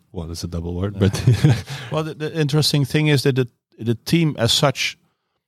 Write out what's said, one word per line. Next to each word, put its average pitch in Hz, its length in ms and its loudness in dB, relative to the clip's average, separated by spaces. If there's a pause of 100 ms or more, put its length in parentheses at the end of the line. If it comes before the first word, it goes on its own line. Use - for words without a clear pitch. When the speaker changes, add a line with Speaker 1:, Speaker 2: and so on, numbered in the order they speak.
(100)
Speaker 1:
Well, 87 160 -10
that's 82 180 -10
a 87 40 -8
double 87 260 -6
word, 98 220 -4
Speaker 2:
Yeah. 98 120 4
Speaker 1:
but - 560 2 (140)
<laughs> - 140 -14
Speaker 2:
Well, 156 100 -2
the, 156 120 -10
the 151 240 -6
interesting 147 460 2
thing 151 220 0
is 143 160 4
that 135 140 2
the, 127 120 0 (300)
the 113 160 -2
team 160 440 0
as 113 140 2
such - 460 0 (500)